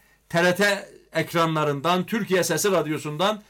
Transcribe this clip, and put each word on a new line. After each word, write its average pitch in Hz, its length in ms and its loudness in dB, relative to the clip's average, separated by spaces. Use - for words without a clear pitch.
T 170 140 2
R 180 120 4
T 202 340 0
ekranlarından, 160 920 0
Türkiye 185 380 0
Sesi 170 280 0
Radyosu'ndan 156 800 -2